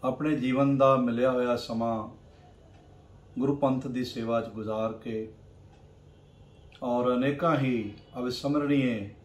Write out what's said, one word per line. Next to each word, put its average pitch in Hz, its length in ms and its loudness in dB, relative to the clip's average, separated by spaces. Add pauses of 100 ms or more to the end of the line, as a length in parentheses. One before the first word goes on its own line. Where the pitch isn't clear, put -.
ਆਪਣੇ 139 320 0
ਜੀਵਨ 131 400 2
ਦਾ 135 200 6
ਮਿਲਿਆ 123 340 2
ਹੋਇਆ 123 260 0
ਸਮਾਂ 113 520 -4 (1300)
ਗੁਰੂ 139 180 2
ਪੰਥ 131 300 0
ਦੀ 127 180 -4
ਸੇਵਾ 117 360 -2
'ਚ 110 80 -8
ਗੁਜ਼ਾਰ 110 440 -4
ਕੇ 110 400 -8 (1500)
ਔਰ 123 320 2
ਅਨੇਕਾਂ 143 420 2
ਹੀ 120 380 -2 (240)
ਅਵਿਸਮਰਣੀਏ 127 960 0 (100)